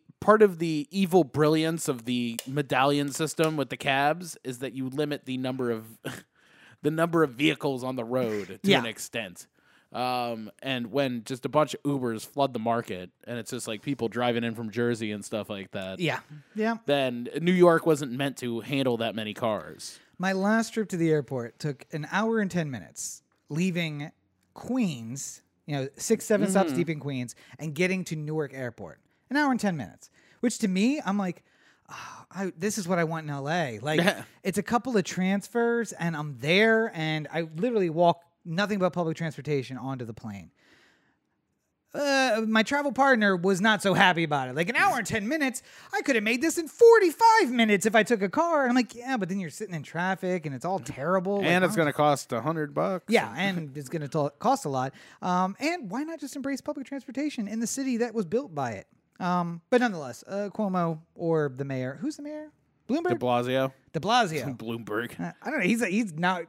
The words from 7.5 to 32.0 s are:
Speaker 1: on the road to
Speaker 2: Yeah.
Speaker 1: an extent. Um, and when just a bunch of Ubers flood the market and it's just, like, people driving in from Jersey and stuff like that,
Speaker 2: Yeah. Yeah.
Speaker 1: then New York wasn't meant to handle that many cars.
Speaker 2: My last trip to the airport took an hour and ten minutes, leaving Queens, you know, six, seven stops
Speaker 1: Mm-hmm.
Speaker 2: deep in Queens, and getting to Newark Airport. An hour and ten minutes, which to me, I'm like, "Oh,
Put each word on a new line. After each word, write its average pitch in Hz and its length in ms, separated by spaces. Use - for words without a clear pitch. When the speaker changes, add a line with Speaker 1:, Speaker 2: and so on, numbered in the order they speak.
Speaker 1:
on 131 120
the 120 80
road 110 600
to 196 60
Speaker 2:
Yeah. 170 100
Speaker 1:
an 117 60
extent. 107 600
Um, 120 580
and 123 280
when 123 320
just 131 220
a 131 40
bunch 151 260
of - 80
Ubers 127 420
flood 139 280
the 117 60
market 110 520
and 120 100
it's 110 140
just, 120 160
like, 107 160
people 120 240
driving 117 360
in 117 120
from 110 160
Jersey 117 400
and 104 120
stuff 104 280
like 98 200
that, 95 280
Speaker 2:
Yeah. 151 200
Yeah. 220 220
Speaker 1:
then 127 420
New 180 100
York 175 340
wasn't 147 280
meant 139 240
to 117 240
handle 127 360
that 113 160
many 107 220
cars. 90 640
Speaker 2:
My 190 160
last 214 400
trip 214 160
to 185 80
the 165 140
airport 127 480
took 143 320
an 151 200
hour 226 280
and 202 100
ten 160 220
minutes, - 500
leaving 160 640
Queens, 139 840
you 147 80
know, 135 200
six, - 300
seven 202 240
stops 190 200
Speaker 1:
Mm-hmm. 160 80
Speaker 2:
deep 170 120
in 151 100
Queens, 131 360
and 147 160
getting 180 300
to 165 100
Newark 151 380
Airport. 117 460
An 262 80
hour 285 140
and 240 80
ten 190 180
minutes, - 320
which 233 200
to 220 80
me, 220 360
I'm 196 140
like, 185 260
"Oh, - 420